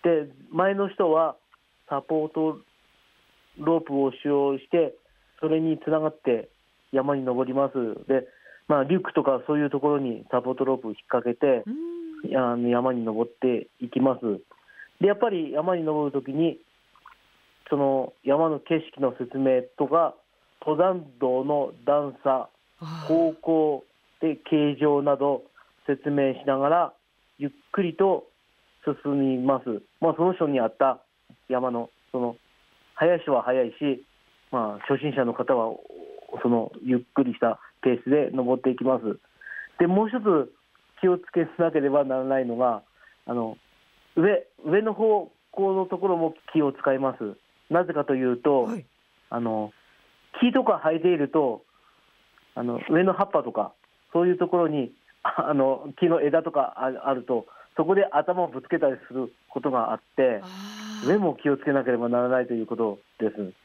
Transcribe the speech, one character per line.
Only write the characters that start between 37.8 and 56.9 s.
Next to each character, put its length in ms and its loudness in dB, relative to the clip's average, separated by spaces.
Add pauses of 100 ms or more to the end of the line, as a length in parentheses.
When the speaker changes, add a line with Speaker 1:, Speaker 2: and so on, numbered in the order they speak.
Speaker 1:
ペ 120 2
ー 80 -6
ス 60 -8
で 240 2
登 260 0
っ 40 -12
て 80 2
い 60 -4
き 80 -6
ま 160 2
す。 180 -6 (600)
で、 80 4
も 200 2
う 20 -6
一 120 -4
つ 300 2 (500)
気 80 4
を 100 4
つ 40 -12 (100)
け 140 0 (160)
な 80 4
け 120 0
れ 80 2
ば 140 4
な 120 -2
ら 80 -2
な 160 0
い 60 -2
の 100 -4
が、 260 0 (440)
あ 80 -6
の、 240 -4 (580)
上、 300 2 (180)
上 180 2
の 120 -2
方 360 2 (220)
向 220 0
の 120 0
と 120 -6
こ 100 0
ろ 80 2
も 180 0 (180)
気 100 4
を 100 2
使 220 0
い 40 0
ま 180 -2
す。 200 -8 (340)
な 140 2
ぜ 80 -6
か 120 -2
と 100 0
い 100 0
う 120 2
と、 280 2
Speaker 2:
は 120 -4
い。 100 -12 (440)
Speaker 1:
あ 100 -4
の、 320 -4 (680)
木 120 2
と 120 2
か 180 2
生 140 2
え 40 -4
て 80 2
い 80 4
る 120 0
と、 360 -2 (880)
あ 80 -6
の、 180 -4 (100)
上 140 4
の 80 4
葉 120 0
っ 60 -4
ぱ 120 2
と 100 -8
か、 200 -4 (400)
そ 100 2
う 60 4
い 40 4
う 60 0
と 100 0
こ 100 0
ろ 100 2
に、 240 -2 (300)
あ、 260 -2
あ 60 0
の、 440 0
木 80 2
の 160 4
枝 200 4
と 100 -6
か 240 0
あ-、 160 -4 (160)